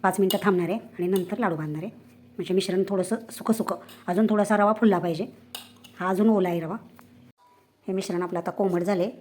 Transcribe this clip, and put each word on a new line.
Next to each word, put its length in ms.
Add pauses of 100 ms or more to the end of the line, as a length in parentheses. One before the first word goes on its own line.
पाच 160
मिनटं 240
थांबणार 260
आहे 100
आणि 280
नंतर 320
लाडू 160
बांधणार 280
आहे. 80 (360)
म्हणजे 260
मिश्रण 360
थोडंसं 260 (160)
सुकं 220
सुकं, 220 (320)
अजून 220
थोडासा 280
रवा 160
फुलला 260
पाहिजे, 260 (760)
हा 100
अजून 200
ओला 200
आहे 100
रवा. 160 (1120)
हे 60
मिश्रण 300
आपलं 160
आता 120
कोमट 320
झाले 260 (120)